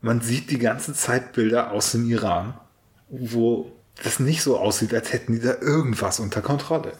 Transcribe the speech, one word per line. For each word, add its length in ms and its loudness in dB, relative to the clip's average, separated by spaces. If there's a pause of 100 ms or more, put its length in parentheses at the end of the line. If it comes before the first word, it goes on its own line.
man 200 2
sieht 300 -2
die 80 0
ganze 340 0
Zeit 400 0
Bilder 380 2
aus 220 0
dem 160 2
Iran, 460 0 (540)
wo 640 0 (300)
das 180 -2
nicht 220 2
so 160 2
aussieht, 340 0
als 200 -2
hätten 200 -2
die 80 0
da 200 2
irgendwas 600 0
unter 220 -4
Kontrolle. 560 -2